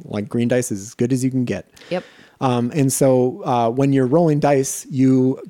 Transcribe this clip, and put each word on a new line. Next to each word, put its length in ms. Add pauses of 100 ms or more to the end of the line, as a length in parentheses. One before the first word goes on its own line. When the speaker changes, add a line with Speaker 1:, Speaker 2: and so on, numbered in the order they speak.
Speaker 1:
Like, 260
green 180
dice 240
is 100
as 120
good 180
as 120
you 80
can 140
get. 240 (200)
Speaker 2:
Yep. 140 (380)
Speaker 1:
Um, 340
and 180
so, 500
uh, 260
when 240
you're 140
rolling 320
dice, 500
you 500 (100)